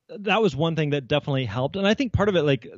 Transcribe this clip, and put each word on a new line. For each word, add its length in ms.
that 320
was 120
one 220
thing 140
that 180
definitely 380
helped. 300
And 100
I 80
think 180
part 160
of 80
it, 60
like, 360